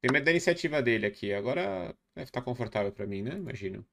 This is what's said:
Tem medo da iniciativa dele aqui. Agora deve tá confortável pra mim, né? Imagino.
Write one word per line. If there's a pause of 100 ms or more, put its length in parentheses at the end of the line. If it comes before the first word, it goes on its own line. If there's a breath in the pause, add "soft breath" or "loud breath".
Tem
medo
da
iniciativa
dele
aqui.
Agora (180)
deve
tá
confortável
pra
mim,
né?
Imagino.